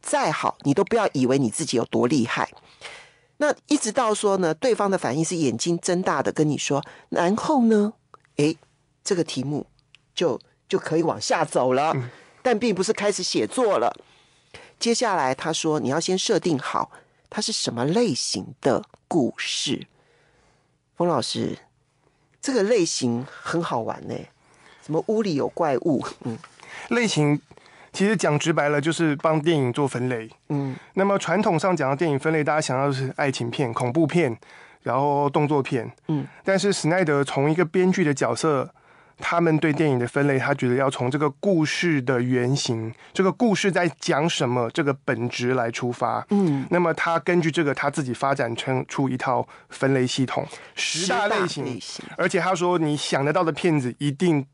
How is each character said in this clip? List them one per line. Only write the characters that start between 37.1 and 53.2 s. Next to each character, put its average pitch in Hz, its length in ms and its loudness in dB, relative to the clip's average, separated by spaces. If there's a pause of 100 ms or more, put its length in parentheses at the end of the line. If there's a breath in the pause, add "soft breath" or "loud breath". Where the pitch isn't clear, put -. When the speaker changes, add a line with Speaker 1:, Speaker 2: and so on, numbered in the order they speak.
Speaker 2:
从 139 260 0
一 156 60 2
个 175 80 2
编 185 260 2
剧 185 140 2
的 147 100 2
角 120 220 0
色， 147 380 0 (460 soft breath)
他 170 200 0
们 165 200 4
对 156 120 2
电 156 160 2
影 127 120 2
的 120 80 -2
分 143 180 0
类， 135 140 2
他 131 160 0
觉 135 120 -2
得 123 60 2
要 135 160 2
从 127 200 -2
这 143 100 -2
个 147 100 0
故 165 340 0
事 156 380 0
的 123 180 0
原 123 360 2
型、 113 360 -4 (220 loud breath)
这 190 100 2
个 190 80 4
故 220 220 2
事 190 180 0
在 180 160 0 (120)
讲 156 280 0
什 147 220 0
么、 123 220 0
这 165 120 -2
个 139 80 0 (140)
本 123 240 -2
质 123 240 -2
来 120 160 0
出 123 220 -4
发。 117 400 -4
Speaker 1:
嗯。 156 400 2
Speaker 2:
那 175 80 4
么 170 160 2
他 165 240 0
根 175 200 2
据 160 120 0
这 170 120 0
个， 139 120 2
他 143 160 -2
自 147 120 -4
己 127 80 -4
发 139 220 0
展 120 220 -2
成， 127 320 -2
出 139 200 -2
一 127 80 -2
套 120 320 -2 (220 loud breath)
分 135 240 0
类 127 120 2
系 127 200 0
统， - 200 -4 (280 loud breath)
十 - 320 -4
大 208 220 0
类 214 80 0 (120)
型。 - 0 -
Speaker 1:
十 147 140 -6
大 127 80 -6
类 117 100 -8
型。 - 260 -14 (120)
Speaker 2:
而 175 100 0
且 185 120 0
他 185 160 0
说， 175 240 0
你 151 180 0
想 139 260 -2